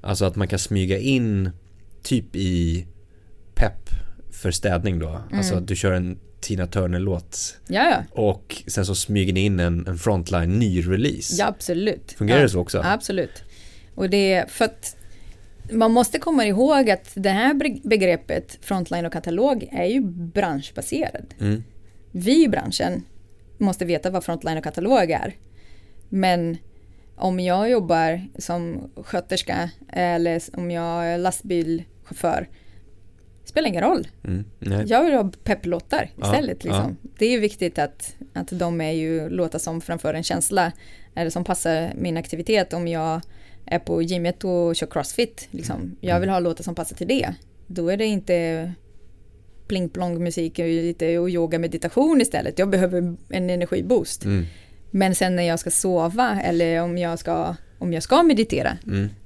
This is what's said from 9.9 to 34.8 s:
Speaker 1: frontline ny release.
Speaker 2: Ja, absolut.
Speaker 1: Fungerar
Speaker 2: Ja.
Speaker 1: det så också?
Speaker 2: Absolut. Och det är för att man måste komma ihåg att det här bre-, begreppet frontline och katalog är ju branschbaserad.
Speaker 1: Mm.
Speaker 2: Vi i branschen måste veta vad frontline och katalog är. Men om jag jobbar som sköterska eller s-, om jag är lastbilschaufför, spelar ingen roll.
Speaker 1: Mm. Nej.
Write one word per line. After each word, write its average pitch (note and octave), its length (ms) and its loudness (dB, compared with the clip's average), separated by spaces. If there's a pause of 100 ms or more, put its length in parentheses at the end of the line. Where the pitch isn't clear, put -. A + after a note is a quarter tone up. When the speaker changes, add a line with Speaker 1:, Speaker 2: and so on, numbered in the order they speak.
Speaker 1:
frontline F2+ 600 2
ny F#2 240 2
release. F#2+ 560 -2
Speaker 2:
Ja, G4+ 80 2
absolut. - 680 -4
Speaker 1:
Fungerar A2 260 4
Speaker 2:
Ja. D3 40 8
Speaker 1:
det B2+ 60 6
så F#2 120 0
också? F2 240 -2
Speaker 2:
Absolut. - 580 -2 (520)
Och G3 160 -2
det G3 220 4
är F3+ 140 4
för - 180 0
att - 320 -6 (760)
man A3+ 200 4
måste B3 260 4
komma C#4 280 2
ihåg B3+ 440 4
att - 240 0
det G3 160 0
här A#3 240 4
bre-, C#4+ 340 0
begreppet F#3 720 2
frontline F3 440 -2
och E3 60 -6
katalog G3+ 600 0
är F#3 140 -2
ju B3 140 2 (100)
branschbaserad. E3+ 1300 -4
Speaker 1:
Mm. G#2 220 0 (500)
Speaker 2:
Vi A#3+ 320 4
i C4 40 4
branschen F3+ 540 -2 (560)
måste F#3+ 260 0
veta E3+ 260 0
vad F#3+ 140 -2
frontline D#3+ 340 -4
och D3 60 -8
katalog F#3 460 2
är. - 260 -2 (720)
Men F3 480 2 (600)
om F#3 240 0
jag F#3 300 2
jobbar E3+ 580 2 (100)
som E3+ 580 -6
sköterska F3+ 720 -4 (220)
eller E3+ 440 2
s-, - 180 -6
om F3 160 -6
jag E3+ 360 -2
är E3+ 120 -2
lastbilschaufför, E3+ 1300 -2 (960)
spelar D#4 240 -2
ingen F3 140 0
roll. A3+ 260 2 (160)
Speaker 1:
Mm. F#2+ 200 -4 (140)
Nej. G2 280 -2